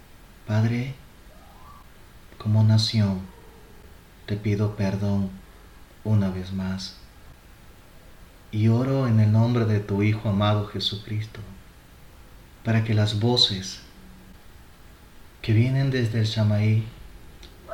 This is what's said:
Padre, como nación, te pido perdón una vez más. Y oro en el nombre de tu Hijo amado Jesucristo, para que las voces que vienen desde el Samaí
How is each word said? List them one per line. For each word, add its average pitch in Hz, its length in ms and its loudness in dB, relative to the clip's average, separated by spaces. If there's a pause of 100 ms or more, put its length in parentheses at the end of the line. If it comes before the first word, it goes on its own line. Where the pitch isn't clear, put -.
(460)
Padre, 117 480 0 (1400)
como 107 260 2
nación, 107 560 2 (1040)
te 101 100 -4
pido 104 400 0
perdón 98 540 0 (720)
una 104 280 2
vez 92 220 -8
más. 95 440 -6 (1600)
Y 107 160 2
oro 131 380 2
en 110 140 4
el 107 100 4
nombre 117 360 4
de 104 140 2
tu 101 220 -2
Hijo 107 280 0
amado 104 360 2
Jesucristo, 107 720 -8 (1200)
para 110 180 2
que 110 120 -2
las 107 260 2
voces 113 600 0 (1600)
que 113 100 -2
vienen 131 380 2
desde 117 300 -2
el 107 60 0
Samaí 107 580 0 (880)